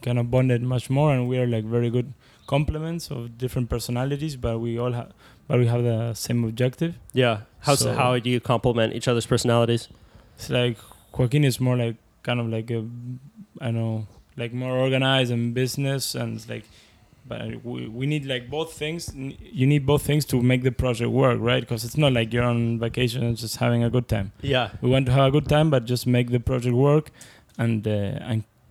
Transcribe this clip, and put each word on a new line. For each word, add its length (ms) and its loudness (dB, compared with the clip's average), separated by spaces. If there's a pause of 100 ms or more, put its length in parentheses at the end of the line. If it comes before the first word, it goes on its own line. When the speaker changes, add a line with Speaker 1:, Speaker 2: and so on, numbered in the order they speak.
Speaker 1:
kind 180 -2
of 120 -2
bonded 320 4
much 280 -2
more, 240 4
and 140 0
we 100 -2
are, 80 0
like, 180 0
very 260 0
good 220 -2 (340)
complements 640 -2
of 280 -10
different 300 -2
personalities, 680 -4
but 220 -2
we 200 -4
all 140 -2
ha-, 160 -6 (400)
but 100 2
we 80 4
have 180 2
the 300 0
same 300 -2
objective. 500 -2 (180)
Speaker 2:
Yeah. 280 2 (200)
How 140 2
s-, 60 2
Speaker 1:
So 140 0
Speaker 2:
how 240 2
do 120 -2
you 100 2
complement 540 0
each 120 -8
other's 200 2
personalities? 640 2 (480)
Speaker 1:
It's 140 -12
like 280 0 (380)
Joaquin 280 2
is 160 0
more 160 2
like, 200 -2 (260)
kind 180 -2
of 80 -2
like 220 -4
a, 140 -2 (760)
I 60 -8
don't 80 -2
know, 320 -2 (300)
like, 180 -8
more 220 -4
organized 540 2
and 240 0
business, 600 -2
and 220 -6
it's 120 -14
like, 160 -12 (640)
but 380 -10
we, 220 -8
we 200 -6
need, 200 -2
like, 240 -6
both 220 -6
things. 420 -8
N-, 260 -10
you 260 -2
need 200 4
both 160 4
things 240 2
to 160 0
make 220 4
the 80 2
project 380 -2
work, 300 4
right? 260 0
'Cause 180 -4
it's 120 -10
not 160 4
like 200 0
you're 120 2
on 360 0
vacation 420 -2
and 140 0
just 220 -8
having 260 2
a 60 0
good 180 0
time. 320 -2
Speaker 2:
Yeah. 300 0 (100)
Speaker 1:
We 100 2
want 160 4
to 60 2
have 140 6
a 40 4
good 180 2
time, 220 4
but 140 2
just 220 -2
make 240 2
the 100 2
project 340 0
work 360 4 (460)
and, 300 0
uh, 40 2
and 520 -2 (280)